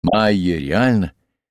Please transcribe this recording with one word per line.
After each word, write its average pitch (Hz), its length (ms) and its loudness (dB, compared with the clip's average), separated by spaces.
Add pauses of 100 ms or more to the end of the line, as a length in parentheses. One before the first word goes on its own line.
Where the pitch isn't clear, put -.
Майя 101 540 0
реально — 95 560 0 (380)